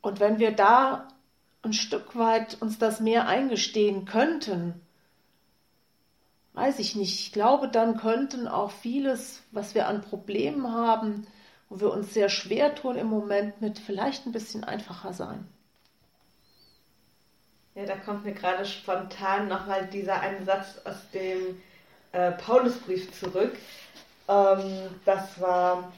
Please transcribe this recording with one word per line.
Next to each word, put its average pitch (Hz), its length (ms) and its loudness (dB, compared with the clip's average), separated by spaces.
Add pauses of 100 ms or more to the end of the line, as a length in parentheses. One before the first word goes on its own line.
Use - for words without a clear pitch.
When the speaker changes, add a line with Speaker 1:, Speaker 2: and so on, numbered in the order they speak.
Speaker 1:
Und 202 180 -4
wenn 214 180 4
wir 220 140 4
da 247 560 6 (560)
ein 220 100 -2
Stück - 420 -4
weit 226 460 2
uns 220 160 -4
das 220 220 0
mehr 226 280 4
eingestehen 208 800 0
könnten, 214 760 0 (1700)
weiß 269 260 0
ich 214 160 -4
nicht, 196 220 -2
ich - 140 -8
glaube, 254 380 4
dann 226 260 2
könnten 240 500 -2
auch 202 260 -2
vieles, 262 720 -4 (100)
was 208 220 -8
wir - 140 2
an 208 140 -2
Problemen 247 680 -4
haben, 226 580 0 (440)
wo 196 100 -14
wir 208 140 2
uns 208 200 -4
sehr 208 140 4
schwer 285 480 2
tun 247 220 -4
im 226 100 -2
Moment 208 540 -2
mit, 214 180 -4
vielleicht 214 460 -4
ein 233 80 -8
bisschen 214 320 -8
einfacher 190 480 -10
sein. - 340 -10 (2250)
Speaker 2:
Ja, 202 120 -10
da 196 100 -4
kommt 202 300 -8
mir 202 80 -4
gerade 185 320 -2
spontan 196 840 -2
nochmal 190 400 -2
dieser 196 320 -2
eine 196 240 -6
Satz 196 400 -2
aus - 140 -10 (160)
dem, 185 420 -4 (560)
äh, 180 220 2
Paulusbrief 226 840 2
zurück. 196 380 0 (720)
Ähm, 190 640 4 (160)
das 196 340 2
war 180 580 2